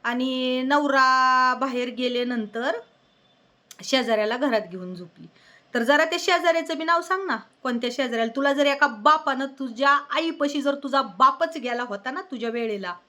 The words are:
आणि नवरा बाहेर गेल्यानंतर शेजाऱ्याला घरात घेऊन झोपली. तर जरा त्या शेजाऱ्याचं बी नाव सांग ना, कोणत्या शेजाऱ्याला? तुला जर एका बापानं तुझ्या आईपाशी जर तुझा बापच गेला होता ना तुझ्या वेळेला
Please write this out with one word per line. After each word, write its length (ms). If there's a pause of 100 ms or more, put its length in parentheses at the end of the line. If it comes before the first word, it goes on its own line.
आणि 580
नवरा 960
बाहेर 280
गेल्यानंतर 880 (1040)
शेजाऱ्याला 540
घरात 240 (100)
घेऊन 240
झोपली. 320 (480)
तर 80
जरा 220
त्या 160
शेजाऱ्याचं 580
बी 60
नाव 160
सांग 260
ना, 100 (260)
कोणत्या 300
शेजाऱ्याला? 440
तुला 160
जर 140
एका 200
बापानं 600
तुझ्या 440
आईपाशी 720
जर 120
तुझा 280
बापच 540
गेला 260
होता 280
ना 100
तुझ्या 300
वेळेला 440 (140)